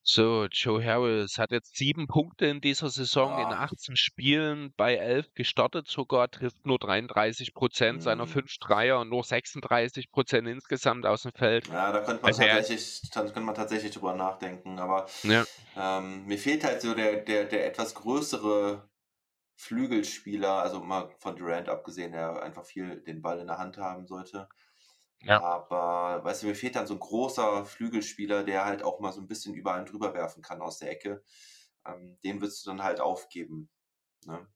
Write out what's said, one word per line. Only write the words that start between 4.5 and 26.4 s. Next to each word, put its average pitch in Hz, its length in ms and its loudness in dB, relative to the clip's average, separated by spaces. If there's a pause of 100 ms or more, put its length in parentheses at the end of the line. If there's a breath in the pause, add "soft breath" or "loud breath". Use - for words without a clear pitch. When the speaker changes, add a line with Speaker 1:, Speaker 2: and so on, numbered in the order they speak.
Speaker 1:
bei 117 200 4
elf 123 400 0
gestartet - 520 0
sogar, 127 440 2
trifft - 340 -6
nur 127 140 2
dreiunddreißig 107 760 0
Prozent 123 480 2
seiner 120 240 0
Speaker 2:
Mhm. - 20 -10
Speaker 1:
fünf 139 320 -4
Dreier 120 420 4
und 113 80 -6
nur 120 140 0
sechsunddreißig 123 880 0
Prozent 117 360 2
insgesamt 123 580 -2
aus 104 180 4
dem 123 100 -8
Feld. 117 340 2
Speaker 2:
Ja, 92 240 0
da 104 100 2
könnte 113 220 -2
man 110 100 8
Speaker 1:
Also 117 100 6
er 110 180 8
Speaker 2:
tatsächlich, 107 400 -6 (120)
da 107 80 -2
könnte 107 200 -4
man 110 140 -2
tatsächlich 107 380 -4
drüber 92 220 -4
nachdenken, 92 640 -6
aber, 95 280 0 (160 loud breath)
Speaker 1:
Ja. 110 220 6 (300 loud breath)
Speaker 2:
ähm, 95 500 -4
mir 101 140 -2
fehlt 151 240 0
halt 131 180 0
so 113 140 0
der, 107 280 2
der, 104 220 2
der 101 220 0
etwas - 280 -4
größere 107 920 0 (680)
Flügelspieler, 104 1000 0 (100)
also 92 180 -2
mal 90 380 -4
von 92 180 -8
Durant 87 320 -2
abgesehen, 85 440 -6
der 82 300 -4
einfach - 220 -14
viel 90 380 -10
den 80 180 -10
Ball 85 180 -4
in 87 80 -12
der 85 120 -6
Hand 92 180 -10
haben 92 300 -8
sollte. 92 420 -12 (720 soft breath)
Speaker 1:
Ja. 104 200 6
Speaker 2:
Aber, 87 840 -2
weißt 87 200 -4